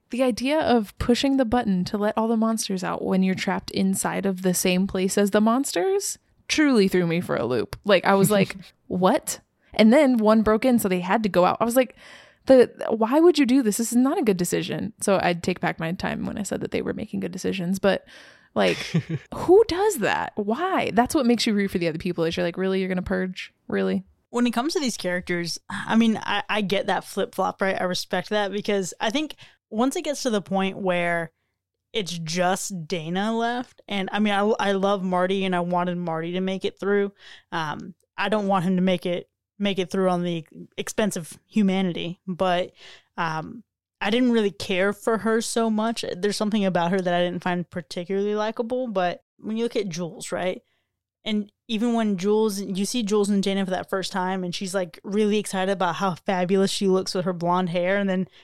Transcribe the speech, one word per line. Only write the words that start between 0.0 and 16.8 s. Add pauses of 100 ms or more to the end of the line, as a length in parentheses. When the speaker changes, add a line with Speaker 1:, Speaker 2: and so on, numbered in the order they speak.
Speaker 1:
The
idea
of
pushing
the
button
to
let
all
the
monsters
out
when
you're
trapped
inside
of
the
same
place
as
the
monsters (300)
truly
threw
me
for
a
loop.
Like,
I
was
like, (160)
Speaker 2:
<laughs>
Speaker 1:
"What?" (340)
And
then
one
broke
in,
so
they
had
to
go
out.
I
was
like, (500)
"The, (200)
why
would
you
do
this?
This
is
not
a
good
decision." (100)
So
I'd
take
back
my
time
when
I
said
that
they